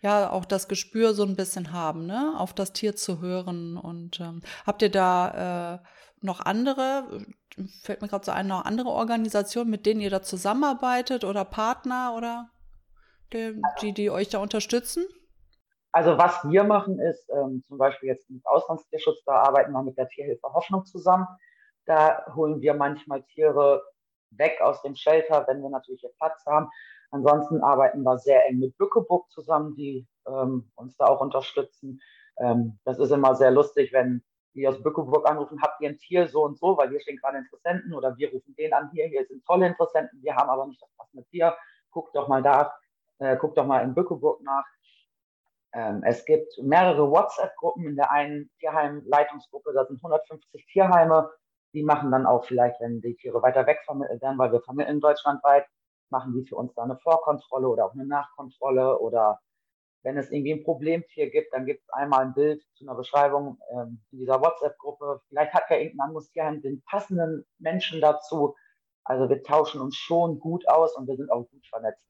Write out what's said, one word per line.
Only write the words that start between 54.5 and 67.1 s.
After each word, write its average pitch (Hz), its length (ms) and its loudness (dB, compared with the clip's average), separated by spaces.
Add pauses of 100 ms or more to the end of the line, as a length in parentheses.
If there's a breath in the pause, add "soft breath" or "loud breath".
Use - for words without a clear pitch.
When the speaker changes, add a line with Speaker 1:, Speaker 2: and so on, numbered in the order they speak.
Speaker 2:
wir 117 80 2
vermitteln 143 400 -4
deutschlandweit, 143 680 4 (440)
machen 131 220 -4
die 131 140 -6
für - 80 -12
uns 127 200 -8
da 117 100 -8
eine 127 140 -6
Vorkontrolle 151 680 0
oder 113 180 2
auch 95 80 -8
eine 139 120 -10
Nachkontrolle. 135 920 -2
Oder 110 400 2 (640)
wenn 135 120 -6
es 135 140 -6
irgendwie 147 220 -4
ein 151 100 -6
Problemtier 151 680 -4
gibt, 156 220 -2
dann 131 140 -6
gibt's - 240 -8
einmal 135 360 0
ein 131 80 -8
Bild 151 280 0 (120)
zu - 100 -20
einer 131 100 -12
Beschreibung, 143 640 0 (140)
ähm, 117 400 -12
in 131 60 -20
dieser 131 220 0
WhatsApp-Gruppe. 143 880 -4
Vielleicht 151 240 -2
hat 175 180 2
ja 160 80 4
irgendein 147 300 -4
anderes 156 220 -12
Tierheim 151 320 -6
den 135 200 -8
passenden 170 640 -4 (140)